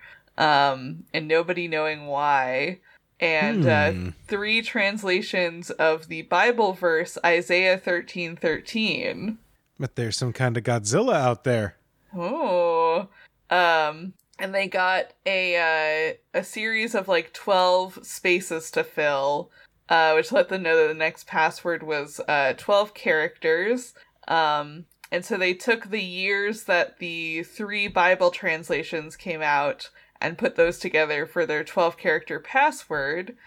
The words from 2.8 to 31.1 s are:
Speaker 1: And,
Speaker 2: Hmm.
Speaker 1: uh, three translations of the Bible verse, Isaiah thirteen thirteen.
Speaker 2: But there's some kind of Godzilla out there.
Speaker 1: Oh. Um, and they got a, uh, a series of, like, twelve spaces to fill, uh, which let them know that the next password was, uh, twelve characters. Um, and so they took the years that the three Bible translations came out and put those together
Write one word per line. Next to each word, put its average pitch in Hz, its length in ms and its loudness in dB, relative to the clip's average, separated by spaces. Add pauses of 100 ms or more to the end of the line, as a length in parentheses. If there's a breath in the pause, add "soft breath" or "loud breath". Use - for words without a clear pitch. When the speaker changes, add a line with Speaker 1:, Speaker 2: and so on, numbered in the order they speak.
Speaker 1:
And, 165 420 0
Speaker 2:
Hmm. 147 60 4
Speaker 1:
uh, 147 420 2 (160)
three 214 360 -2
translations 185 1080 -2
of 160 380 0
the 160 140 -10
Bible 208 500 2
verse, 175 520 0
Isaiah 180 540 4
thirteen 175 580 -6
thirteen. 202 1000 -4 (400)
Speaker 2:
But 139 160 -6
there's 113 240 -4
some 123 140 -2
kind 123 240 0
of 110 80 -4
Godzilla 123 500 2
out 127 300 2
there. 113 320 0 (380)
Speaker 1:
Oh. 175 920 0 (400 loud breath)
Um, 165 680 2 (220)
and 190 160 -6
they 196 140 0
got 185 460 0 (120)
a, 185 320 0
uh, 156 580 2 (240)
a 190 40 -4
series 220 540 -4
of, 190 100 -2
like, 170 260 0
twelve 185 680 2
spaces 180 680 -2
to 160 100 0
fill, 147 680 -2 (360 soft breath)
uh, 160 260 6
which 160 180 2
let 185 160 4
them 190 160 -4
know 165 120 4
that 156 120 6
the 156 60 -2
next 156 340 -4
password 170 560 -2
was, 147 420 -6
uh, 139 280 2
twelve 208 400 0
characters. 170 1000 -2 (320 soft breath)
Um, 151 600 0 (260)
and 180 120 -4
so 220 140 -4
they 185 160 0
took 220 360 -2
the 208 120 -4
years 202 640 -4
that 175 340 0
the 165 460 -8
three 202 420 -6
Bible 185 460 2
translations 160 840 -6
came 160 260 -10
out 147 500 -2 (300 soft breath)
and 165 180 -4
put - 180 -2
those 170 240 2
together 156 460 0